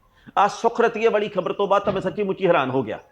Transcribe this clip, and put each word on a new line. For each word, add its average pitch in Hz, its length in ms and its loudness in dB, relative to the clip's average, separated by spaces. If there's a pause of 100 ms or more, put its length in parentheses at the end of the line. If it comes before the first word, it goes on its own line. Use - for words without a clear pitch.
(380)
ਆਹ 202 100 4
ਸੁਖ 240 320 -2
ਰਤੀਏ 226 280 2
ਵਾਲੀ 208 200 0
ਖਬਰ 180 240 -4
ਤੋਂ 196 140 -2
ਬਾਅਦ 196 160 2
ਤਾਂ 208 100 -2
ਮੈਂ 190 80 -2
ਸੱਚੀ 190 220 -4
ਮੁੱਚੀ 190 240 -2
ਹੈਰਾਨ 151 240 4
ਹੋ 131 120 0
ਗਿਆ। 104 160 -6 (140)